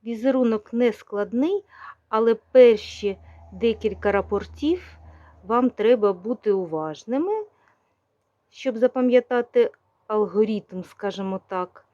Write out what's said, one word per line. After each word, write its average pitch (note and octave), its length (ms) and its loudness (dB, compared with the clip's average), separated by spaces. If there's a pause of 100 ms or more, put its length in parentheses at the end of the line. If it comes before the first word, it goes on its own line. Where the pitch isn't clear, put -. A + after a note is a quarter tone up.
Візерунок A#3 640 0
не A#3 200 2
складний, A#3 720 -4 (440)
але A3+ 260 2
перші A3 840 4 (340)
декілька G#3 600 -2
рапортів G#3 880 -4 (440)
вам A#3+ 280 0
треба G#3+ 420 2
бути G#3 400 -4
уважними, G3 920 -4 (1040)
щоб A#3 280 -6
запам'ятати B3 920 2 (340)
алгоритм, G#3 760 -2
скажімо F#3+ 680 -8
так. F3+ 460 -10